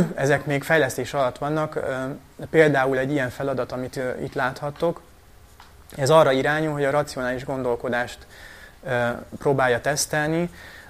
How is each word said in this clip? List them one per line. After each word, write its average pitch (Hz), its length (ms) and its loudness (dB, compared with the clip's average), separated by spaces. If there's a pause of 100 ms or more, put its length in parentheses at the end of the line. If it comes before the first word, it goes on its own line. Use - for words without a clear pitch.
(160)
ezek 139 300 2
még 143 180 0
fejlesztés 139 500 2
alatt 131 240 0
vannak. 151 380 -2
Ö, 135 720 -6
például 139 480 4
egy 135 140 0
ilyen 135 180 0
feladat, 127 420 -4
amit, 127 260 -8
ö, 127 120 -4 (140)
itt 135 100 -8
láthattok, 143 680 -4 (920)
ez 135 140 0
arra 156 220 8
irányul, 151 420 0
hogy 143 120 0
a 135 60 2
racionális 131 540 -2
gondolkodást, 123 720 -4 (640)
ö, 120 240 0 (300)
próbálja 127 440 2
tesztelni, 156 680 -2 (400)